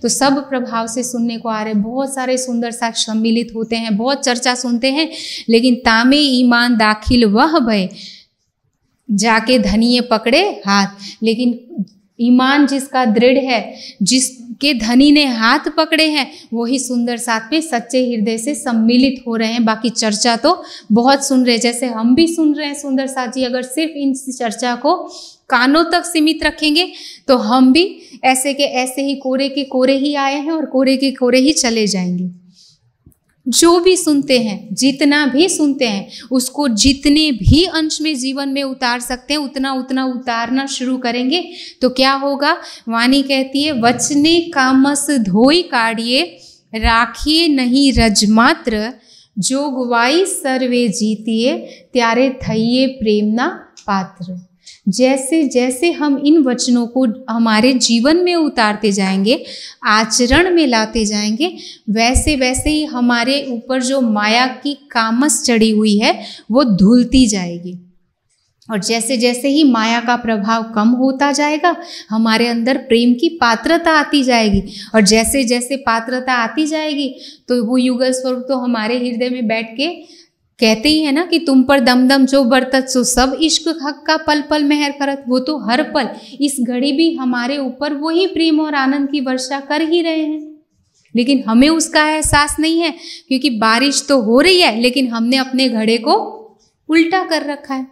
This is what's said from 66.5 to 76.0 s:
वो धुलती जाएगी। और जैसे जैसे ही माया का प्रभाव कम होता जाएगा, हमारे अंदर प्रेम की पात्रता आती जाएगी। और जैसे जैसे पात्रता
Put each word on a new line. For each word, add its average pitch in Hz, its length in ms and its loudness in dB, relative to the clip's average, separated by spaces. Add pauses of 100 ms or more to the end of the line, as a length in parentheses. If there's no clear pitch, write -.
वो 269 140 4
धुलती 240 640 4
जाएगी। 180 640 -6 (800)
और 214 80 -4
जैसे 226 380 -2
जैसे 240 320 0
ही 294 160 2
माया 233 360 2
का 240 160 -2
प्रभाव 226 460 -2
कम 220 260 0
होता 262 440 2
जाएगा, 302 440 0 (340)
हमारे 226 380 2
अंदर 233 280 0
प्रेम 240 380 2
की 330 140 0
पात्रता 330 640 0
आती 285 320 2
जाएगी। 220 400 2 (320)
और 220 60 6
जैसे 220 440 2
जैसे 240 320 -2
पात्रता 254 560 -4